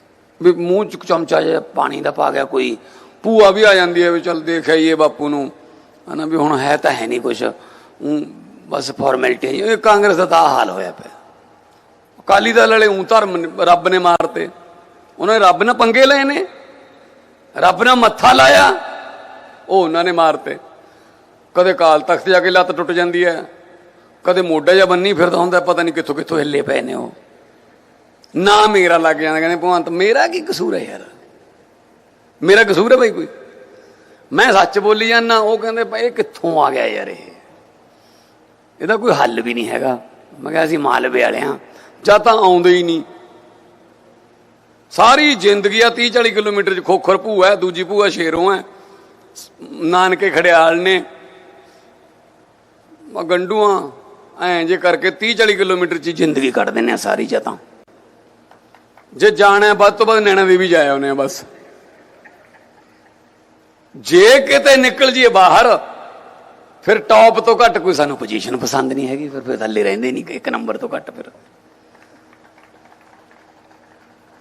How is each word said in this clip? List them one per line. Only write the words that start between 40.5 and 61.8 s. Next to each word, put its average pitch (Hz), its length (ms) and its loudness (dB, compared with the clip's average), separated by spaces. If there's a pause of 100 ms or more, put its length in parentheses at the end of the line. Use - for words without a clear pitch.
ਕਿਹਾ, 160 140 0
"ਅਸੀਂ 156 140 -2
ਮਾਲਵੇ 123 440 -2
ਵਾਲੇ 113 180 -2
ਹਾਂ, 139 160 -6 (460)
ਜਾਂ 202 160 4
ਤਾਂ 226 140 2
ਆਉਂਦੇ 180 360 2
ਹੀ 180 140 2
ਨਹੀਂ। 165 200 -4 (1900)
ਸਾਰੀ 269 440 4
ਜ਼ਿੰਦਗੀ 202 460 0
ਆ 233 80 4
ਤੀਹ 233 220 -2
ਚਾਲੀ 233 200 0
ਕਿਲੋਮੀਟਰ 202 420 -2
'ਚ 180 120 -6
ਖੋਖਰ 185 320 0
ਭੂਆ 196 300 0
ਹੈ, 202 80 4
ਦੂਜੀ 180 280 -4
ਭੂਆ 202 260 0
ਸ਼ੇਰੋਂ 170 460 -2
ਹੈ, - 80 -10 (1080)
ਨਾਨਕੇ 180 580 0
ਖੜਿਆਲ 165 480 4
ਨੇ, 180 260 -2 (2250)
ਆ 175 60 -8
ਗੰਡੂਆਂ, 180 680 -2 (520)
ਐਂ 175 200 -2
ਜੇ 175 140 -2
ਕਰਕੇ 175 340 0
ਤੀਹ 220 240 -6
ਚਾਲੀ 214 200 2
ਕਿਲੋਮੀਟਰ 180 420 -2
'ਚ 151 100 -10
ਹੀ 170 60 -6
ਜ਼ਿੰਦਗੀ 135 380 -2
ਕੱਢ 110 180 -2
ਦਿੰਦੇ 113 220 -4
ਆ 113 40 -6
ਸਾਰੀ।" 110 300 -4
ਜਾਂ - 160 -6
ਤਾਂ 104 160 -12 (1600)
ਜੇ 190 180 2
ਜਾਣਾ 202 340 4
ਹੈ, 208 80 4
ਵੱਧ 202 200 4
ਤੋਂ 214 120 0
ਵੱਧ 220 180 2
ਨੈਣਾ 196 220 2
ਦੇਵੀ 185 220 4
ਜਾ 160 220 2
ਆਉਂਦੇ 139 200 -2
ਆ 135 40 -4
ਬਸ। 135 300 -6 (2500)